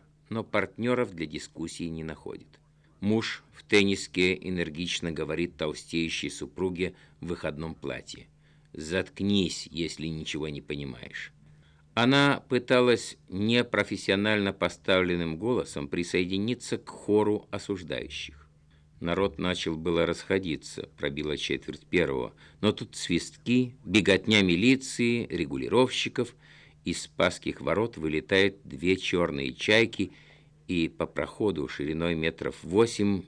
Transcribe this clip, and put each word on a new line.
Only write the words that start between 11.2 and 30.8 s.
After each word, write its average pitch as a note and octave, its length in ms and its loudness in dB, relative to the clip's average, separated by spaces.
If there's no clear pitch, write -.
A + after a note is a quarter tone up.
Она C#3 540 6
пыталась B2 680 4
непрофессионально G#2 1200 2
поставленным F2+ 840 2
голосом F2 520 -2
присоединиться F#2+ 920 -2
к - 100 -14
хору G#2 640 0
осуждающих. E2 1000 -8
Народ F2 380 0
начал F2 380 -2
было E2 300 2
расходиться, E2+ 880 -4
пробило D2 400 -4
четверть - 500 -6
первого, C#2 460 0
но G#2 100 4
тут - 240 -8
свистки, A#2+ 800 0
беготня G2 580 4
милиции, A#2 840 2
регулировщиков, F2 1120 -2
из F2 180 -4
Спасских - 580 0
ворот F2 360 0
вылетают E2 680 2
две F2 320 0
чёрные D2+ 560 -2
"Чайки" A2 600 2
и E2 200 0